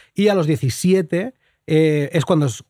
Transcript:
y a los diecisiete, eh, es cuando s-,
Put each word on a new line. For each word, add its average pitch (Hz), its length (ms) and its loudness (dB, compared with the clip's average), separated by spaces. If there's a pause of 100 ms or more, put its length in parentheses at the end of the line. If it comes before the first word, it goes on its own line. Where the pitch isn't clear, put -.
(120)
y 196 140 0
a 202 80 2
los 170 140 0
diecisiete, 175 840 -2 (340)
eh, 156 440 2
es 160 120 0
cuando 156 220 0
s-, - 240 -8